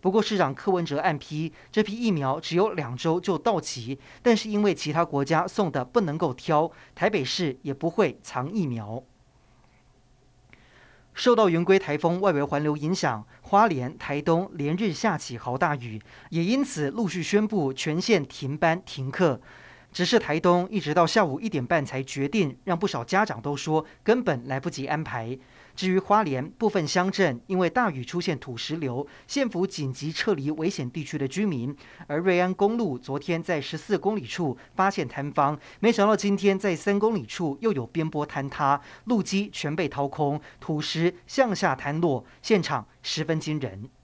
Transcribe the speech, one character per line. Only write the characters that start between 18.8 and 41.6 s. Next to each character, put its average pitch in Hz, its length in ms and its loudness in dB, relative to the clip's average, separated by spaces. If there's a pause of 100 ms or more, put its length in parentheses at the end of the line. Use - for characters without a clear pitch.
停 135 240 -8
课。 139 320 2 (500)
只 175 120 -2
是 214 160 4
台 151 180 -2
东 180 320 4
一 214 80 -4
直 151 160 -2
到 165 140 6
下 202 180 4
午 143 140 -4
一 226 80 -6
点 139 180 -2
半 156 180 2
才 135 200 -6
决 139 240 -4
定， 151 280 0 (100)
让 175 120 0
不 185 80 -2
少 143 160 -2
家 190 240 2
长 113 160 -8
都 139 140 -4
说 156 280 0 (200)
根 240 180 4
本 139 240 -2
来 135 140 -4
不 170 100 -6
及 139 160 -8
安 147 160 -2
排。 123 380 -8 (340)
至 185 160 -2
于 185 80 4
花 208 260 4
莲 143 280 -2
部 220 180 0
分 180 180 0
乡 185 220 2
镇 160 380 2
因 185 120 0
为 175 100 4
大 233 200 2
雨 131 140 -6
出 170 160 -6
现 165 180 -2
土 120 200 -10
石 147 180 -6
流， 143 320 -4 (180)
县 277 220 0
府 180 180 0
紧 147 280 -4
急 151 180 -6
撤 - 220 0
离 143 180 -2
危 156 180 0
险 131 220 -4
地 160 100 -8
区 143 160 -8
的 139 80 -2
居 175 200 -2
民。 139 280 -2 (340)
而 147 100 -2
瑞 180 240 4
安 180 120 2
公 202 220 2
路 185 220 -2
昨 139 200 -6
天 165 240 -2
在 165 200 -2
十 160 160 -8
四 196 200 -2
公 208 200 0
里 143 80 -6
处 135 320 -2 (180)
发 190 160 2
现 160 160 -2
坍 143 240 -8
方， 147 260 2 (220)
没 214 100 4
想 208 160 4
到 214 80 6
今 202 220 2
天 190 240 2
在 196 160 0
三 202 240 0
公 220 160 2
里 139 100 -4
处 143 360 -4
又 220 100 2
有 127 160 -2
边 160 220 -2
坡 147 180 -2
坍 139 220 -6
塌， 139 320 2 (240)
路 220 180 2
基 202 260 0
全 151 240 -6
被 160 140 0
掏 143 180 -2
空， 143 360 -2 (180)
土 151 220 -4
石 165 320 0 (120)
向 240 300 2
下 160 180 0